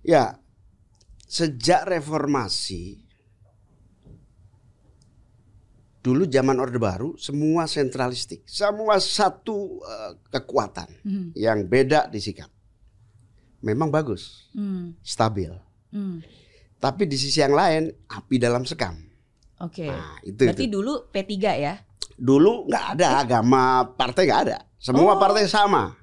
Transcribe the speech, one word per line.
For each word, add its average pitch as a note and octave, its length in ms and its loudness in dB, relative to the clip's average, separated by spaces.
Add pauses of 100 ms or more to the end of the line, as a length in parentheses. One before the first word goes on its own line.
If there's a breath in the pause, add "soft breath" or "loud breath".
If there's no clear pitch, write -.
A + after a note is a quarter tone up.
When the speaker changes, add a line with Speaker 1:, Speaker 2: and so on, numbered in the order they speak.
Speaker 1:
Ya, C#3 380 2 (880)
sejak D#3+ 640 0
reformasi, C#3 1120 -4 (3000)
dulu C3 240 2
zaman C3+ 320 2
Orde B2 220 -2
Baru, G#2+ 380 -4
semua D#3 500 -2
sentralistik, C3 800 -4
semua G#3 500 0
satu, G3 880 -2
eh, G#2+ 300 -12 (180)
kekuatan A#2 580 -4 (140)
Speaker 2:
Hmm. G3 320 -6
Speaker 1:
yang G#2+ 320 0
beda C3 400 4
disikat. - 420 -10 (1120)
Memang C3+ 320 -2
bagus, C#3+ 600 -4
Speaker 2:
Hmm. F#3 480 -8
Speaker 1:
stabil. G2+ 520 -2 (380)
Speaker 2:
Hmm. F#3+ 340 -8 (520 soft breath)
Speaker 1:
Tapi E3 280 -2
di C#3 160 -4
sisi C#3 240 0
yang C3+ 80 2
lain, D#3+ 400 2 (160)
api C3+ 320 -2
dalam A#2+ 240 0
sekam. A#2+ 320 -6 (640)
Speaker 2:
Oke. E3+ 240 -12
Speaker 1:
Nah, C3+ 400 -10
itu, G#2 160 -6
Speaker 2:
Berarti C3 240 2
Speaker 1:
itu. A3+ 80 -4
Speaker 2:
dulu A3+ 400 -6
P G3 100 -4
tiga G3 300 -2
ya? D3 240 -4 (400)
Speaker 1:
Dulu D3+ 480 4
nggak - 200 -2 (120)
ada E3+ 100 4
Speaker 2:
Eh? C3 140 4
Speaker 1:
agama, B2+ 720 4
partai C3 320 0
nggak B2+ 240 2
ada. - 160 -8 (160)
Semua D3 320 6
Speaker 2:
Oh. F#3+ 80 4
Speaker 1:
partai G3+ 240 4
sama. G3 480 2 (100)